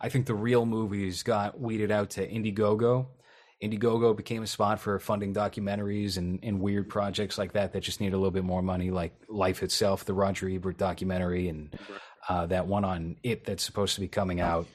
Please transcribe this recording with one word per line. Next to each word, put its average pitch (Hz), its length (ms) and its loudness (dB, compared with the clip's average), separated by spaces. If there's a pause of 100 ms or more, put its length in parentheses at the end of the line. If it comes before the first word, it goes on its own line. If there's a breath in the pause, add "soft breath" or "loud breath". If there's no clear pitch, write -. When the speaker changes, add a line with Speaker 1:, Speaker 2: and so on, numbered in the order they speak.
Speaker 1:
I - 80 -4
think 127 180 2
the 117 80 0
real 117 300 4
movies 101 580 0
got 104 380 0
weeded 110 320 0
out 104 180 2
to 95 160 -2
Indiegogo. 110 840 2 (540 soft breath)
Indiegogo 113 540 4
became 110 260 -6
a 107 40 -6
spot 104 340 2
for 101 180 -2
funding 101 360 -2
documentaries 101 840 -2
and, 90 260 -2
and 101 160 -2
weird 101 300 0
projects 101 500 -2
like 98 140 -2
that 98 220 0
that 95 80 -2
just - 180 -6
need 95 140 0
a - 20 2
little 95 160 2
bit 92 120 0
more 90 180 0
money, 92 280 0
like 87 220 -2 (160)
Life 95 340 0
Itself, 98 440 2
the 98 80 -2
Roger 95 340 2
Ebert 92 300 -4
documentary, 90 720 0
and, 76 240 -8 (160 loud breath)
Speaker 2:
Right. 98 120 -12 (260 loud breath)
Speaker 1:
uh, 90 200 0
that 90 200 2
one 101 180 2
on 85 380 -4
It 113 220 -2
that's 101 180 -4
supposed - 320 0
to 98 60 -6
be 92 80 -2
coming 92 320 0
out 85 340 0